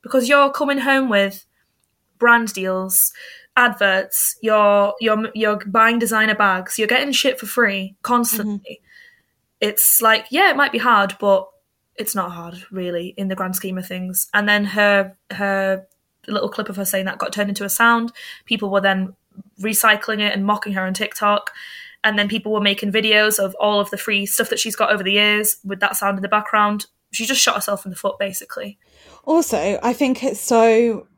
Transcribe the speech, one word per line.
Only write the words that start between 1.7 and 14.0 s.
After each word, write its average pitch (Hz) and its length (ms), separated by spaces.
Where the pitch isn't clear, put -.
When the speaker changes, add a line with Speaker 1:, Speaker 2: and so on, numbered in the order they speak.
Speaker 1:
brand 233 340
deals, 185 580
adverts, 196 840
you're, 208 600
you're, 220 320
you're 214 320
buying 226 340
designer 220 360
bags, 190 420
you're 220 100
getting 269 240
shit 254 280
for 214 80
free 196 560
constantly. 214 800
Speaker 2:
Mm-hmm. - 60
Speaker 1:
It's - 420
like, 220 280
yeah, 349 200
it 269 80
might 285 160
be - 40
hard, 208 440
but 196 280
it's - 180
not 180 200
hard, 170 360
really, 180 460
in 196 140
the 190 60
grand 185 200
scheme 185 220
of 185 100
things. 185 460